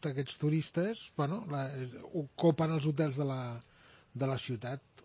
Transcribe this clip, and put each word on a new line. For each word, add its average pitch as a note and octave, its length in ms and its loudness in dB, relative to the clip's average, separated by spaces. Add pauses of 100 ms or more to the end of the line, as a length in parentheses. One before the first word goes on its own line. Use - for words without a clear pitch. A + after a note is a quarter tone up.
aquests C3+ 300 -4
turistes, E3 800 0
bueno, F3 340 0
la, C3+ 240 -2
és, B2+ 200 -6 (200)
ocupen D#3+ 560 4
els D#3 160 2
hotels D3+ 300 2
de C#3+ 80 0
la, B2+ 380 -4 (520)
de C3 140 0
la C3 100 0
ciutat. B2 440 -6 (240)